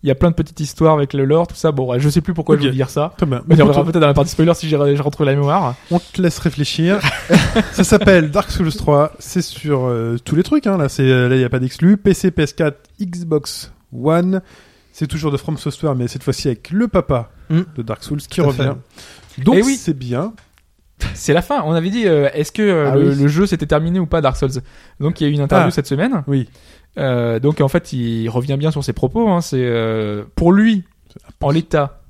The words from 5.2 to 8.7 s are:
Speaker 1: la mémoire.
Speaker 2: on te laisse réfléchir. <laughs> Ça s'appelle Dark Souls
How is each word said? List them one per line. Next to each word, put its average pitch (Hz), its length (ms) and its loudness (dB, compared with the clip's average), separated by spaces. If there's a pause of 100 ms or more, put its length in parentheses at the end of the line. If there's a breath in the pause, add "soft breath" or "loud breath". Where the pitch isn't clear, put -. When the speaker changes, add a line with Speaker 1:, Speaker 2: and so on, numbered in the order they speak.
Speaker 1:
la 135 100 2
mémoire. 143 400 0 (160)
Speaker 2:
on 175 80 2
te - 220 -8
laisse 170 180 0
réfléchir. 165 600 -2 (360)
<laughs> 208 360 0
Ça 190 100 2
s'appelle 180 480 4
Dark 196 180 -2
Souls 160 240 -2